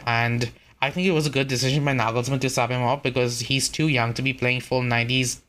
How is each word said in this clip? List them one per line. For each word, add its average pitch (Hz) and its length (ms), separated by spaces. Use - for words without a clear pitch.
and 117 460
I 139 80
think 180 180
it 190 40
was 151 160
a 143 40
good 135 160
decision 135 380
by 139 80
Nagelsmann 123 480
to 131 80
sub 123 220
him 123 100
off 131 220
because 123 360
he's 131 300
too 156 180
young 120 280
to 131 80
be 135 100
playing 123 280
full 127 200
nineties 123 540